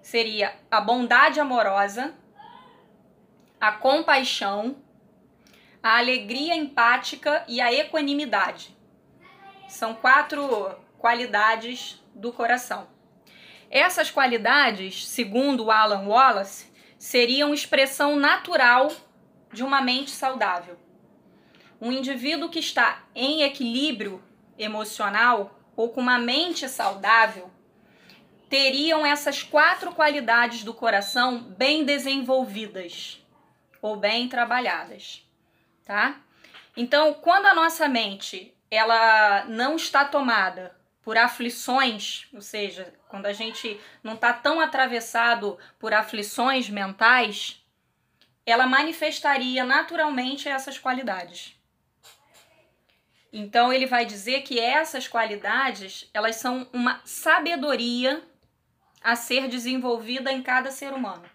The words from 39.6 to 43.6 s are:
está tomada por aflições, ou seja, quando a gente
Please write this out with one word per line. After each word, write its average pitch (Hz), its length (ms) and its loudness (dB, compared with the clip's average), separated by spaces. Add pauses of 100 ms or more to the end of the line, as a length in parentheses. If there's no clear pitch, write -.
está 285 280 2
tomada 214 680 0 (280)
por 220 160 0
aflições, 240 1120 -2
ou 214 80 -20
seja, 190 540 -10 (140)
quando 196 180 -10
a 202 60 -4
gente 220 460 -10 (240)